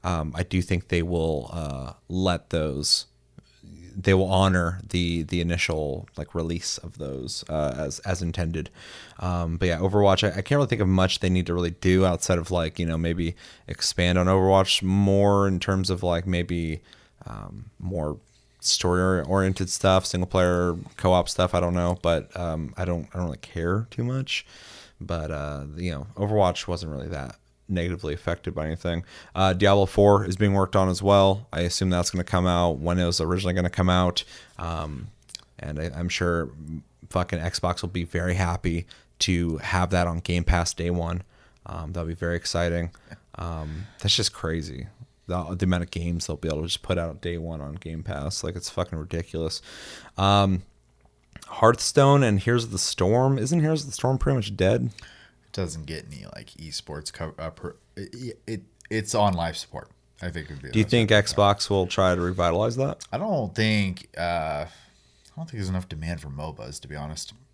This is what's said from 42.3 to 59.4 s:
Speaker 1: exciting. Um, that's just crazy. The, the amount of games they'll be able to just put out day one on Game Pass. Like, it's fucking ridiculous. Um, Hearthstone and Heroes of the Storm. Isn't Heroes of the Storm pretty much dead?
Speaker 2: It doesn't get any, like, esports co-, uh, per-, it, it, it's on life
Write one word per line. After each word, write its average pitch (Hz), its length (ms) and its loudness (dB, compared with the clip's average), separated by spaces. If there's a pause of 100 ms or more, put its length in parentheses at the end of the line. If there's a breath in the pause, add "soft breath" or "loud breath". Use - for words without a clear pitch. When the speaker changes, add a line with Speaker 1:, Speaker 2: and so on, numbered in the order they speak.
Speaker 1:
exciting. 85 560 -2 (420 loud breath)
Um, 80 540 -8 (100)
that's 98 160 0
just - 180 0
crazy. 80 540 -6 (400)
The, 90 160 -4 (140)
the 92 100 0
amount 87 160 2
of 87 80 -8
games 85 380 -4
they'll 78 80 -4
be 80 120 -8
able 76 120 -2
to 85 80 -4
just - 140 -4
put 90 160 -2
out 85 220 -6
day 87 160 -4
one 82 240 -8
on 71 140 -10
Game 80 300 -10
Pass. 73 400 -6
Like, 87 100 -6
it's - 160 -8
fucking 87 260 -4
ridiculous. 82 640 -6 (560 loud breath)
Um, 98 460 4 (840)
Hearthstone 139 720 6
and 104 180 4
Heroes 117 240 2
of 113 60 -10
the 95 80 -4
Storm. 123 600 2
Isn't 139 220 0
Heroes 156 220 2
of 143 60 -12
the 117 60 -10
Storm 131 240 0
pretty 139 180 2
much 101 200 -4
dead? 113 340 2 (560 loud breath)
Speaker 2:
It - 60 -20
doesn't 80 340 -6
get 76 260 -10
any, 58 120 -16 (100)
like, - 140 -18 (100)
esports 76 540 -12
co-, 80 260 -10
uh, 80 120 -8
per-, - 260 -12 (200)
it, 120 500 -12
it, 104 160 -8 (280)
it's 107 240 -4
on 104 200 4
life 82 220 -4